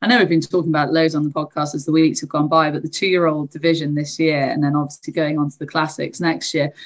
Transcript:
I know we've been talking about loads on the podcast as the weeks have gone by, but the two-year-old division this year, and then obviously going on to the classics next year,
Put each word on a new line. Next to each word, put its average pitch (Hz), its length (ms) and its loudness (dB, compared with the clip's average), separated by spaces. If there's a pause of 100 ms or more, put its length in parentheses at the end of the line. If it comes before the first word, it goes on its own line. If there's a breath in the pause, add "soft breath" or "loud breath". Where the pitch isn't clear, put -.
I 214 60 -2
know 240 120 6
we've 180 100 4
been 165 120 4
talking 170 280 0
about 151 240 0
loads 160 220 2
on 151 80 0
the 147 80 -2
podcast 151 440 -4
as 147 100 -6
the 156 60 -2
weeks 160 300 2
have 147 80 -10
gone 151 180 0
by, 156 220 2
but 147 140 -6
the 156 40 -4
two-year-old 160 600 0
division 151 460 0
this 147 240 -4
year, 151 240 2
and 147 200 -2
then 143 120 2
obviously 147 380 -6
going 151 260 -2
on 147 100 0
to - 100 -20
the 147 80 -10
classics - 540 -4
next 160 320 -2
year, 143 180 0 (140 loud breath)